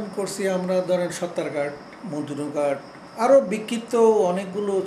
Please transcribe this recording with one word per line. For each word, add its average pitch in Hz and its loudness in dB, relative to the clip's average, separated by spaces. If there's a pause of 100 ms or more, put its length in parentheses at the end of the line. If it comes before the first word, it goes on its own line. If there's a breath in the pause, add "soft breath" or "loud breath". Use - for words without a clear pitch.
(160)
করছি 196 -2
আমরা, 185 0
ধরেন, 180 0
সত্তারঘাট, 147 -4 (320)
মন্টুনঘাট, 147 -2 (420)
আরও 269 8
বিক্ষিপ্ত 220 -4
অনেকগুলো 196 4